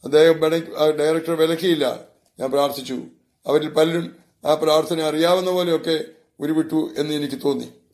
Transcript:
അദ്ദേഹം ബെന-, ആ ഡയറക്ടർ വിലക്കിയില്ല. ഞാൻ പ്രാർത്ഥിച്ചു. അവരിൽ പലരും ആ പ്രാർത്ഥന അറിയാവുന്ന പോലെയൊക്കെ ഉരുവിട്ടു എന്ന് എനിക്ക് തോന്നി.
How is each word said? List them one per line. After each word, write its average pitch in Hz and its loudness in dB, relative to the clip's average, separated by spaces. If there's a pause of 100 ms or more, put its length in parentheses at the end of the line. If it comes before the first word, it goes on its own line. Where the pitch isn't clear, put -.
അദ്ദേഹം 156 6
ബെന-, 160 -2
ആ 156 4
ഡയറക്ടർ 160 0
വിലക്കിയില്ല. 160 0 (400)
ഞാൻ 127 -4
പ്രാർത്ഥിച്ചു. 139 -4 (440)
അവരിൽ 147 0
പലരും 165 0 (280)
ആ 147 2
പ്രാർത്ഥന 156 0
അറിയാവുന്ന 165 0
പോലെയൊക്കെ 165 -2 (360)
ഉരുവിട്ടു 156 -2
എന്ന് 151 -2
എനിക്ക് 143 -6
തോന്നി. 127 -2 (260)